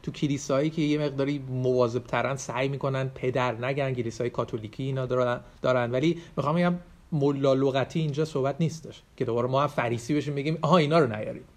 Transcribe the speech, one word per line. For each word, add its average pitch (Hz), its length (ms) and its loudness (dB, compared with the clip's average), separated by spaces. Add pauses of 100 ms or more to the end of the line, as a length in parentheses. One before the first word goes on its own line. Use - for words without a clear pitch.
تو 147 80 -6
کلیسایی 143 580 0
که 156 120 -2
یه 147 180 2
مقداری 139 400 0
مواظب‌ترن 127 960 0
سعی 135 340 -2
می‌کنن 131 460 -2
پدر 123 500 -2
نگن، 135 280 -2
کلیسای 120 360 -4
کاتولیکی 117 540 -6
اینا 131 220 -2
دارن، 123 340 0 (220)
دارن. 123 300 2
ولی 160 300 2 (160)
می‌خوام 147 180 0
بگم 175 200 2 (360)
ملا 139 420 2
لغتی 135 460 2
اینجا 151 260 0
صحبت 139 340 -2
نیستش - 420 -4 (160)
که 123 80 0
دوباره 117 220 0
ما 135 140 2
هم 147 60 2
فریسی 120 480 -2
بشیم 143 200 -2
بگیم 151 260 -2
آها 160 160 6
اینا 156 220 6
رو 117 160 2
نیارید. - 300 -8 (100)